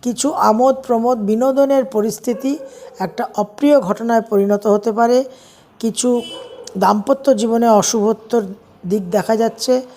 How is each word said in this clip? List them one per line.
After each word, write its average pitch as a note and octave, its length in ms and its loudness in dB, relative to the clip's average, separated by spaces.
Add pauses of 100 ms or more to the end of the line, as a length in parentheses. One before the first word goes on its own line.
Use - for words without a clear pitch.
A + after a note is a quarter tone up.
কিছু B3 320 -4
আমোদ C4 420 2
প্রমোদ B3 420 -2
বিনোদনের C4 680 2
পরিস্থিতি A#3 720 -4 (420)
একটা F#3+ 360 -6
অপ্রিয় C#4+ 440 2
ঘটনায় A3+ 420 0
পরিণত G#3 460 0
হতে G#3+ 240 2
পারে। A#3 320 2 (560)
কিছু A#3+ 420 -2 (560)
দাম্পত্য G#3+ 600 2
জীবনে A#3 320 0
অশুভত্বর A3 720 2 (480)
দিক F#3+ 200 -2
দেখা G#3 260 0
যাচ্ছে। A3+ 460 0 (160)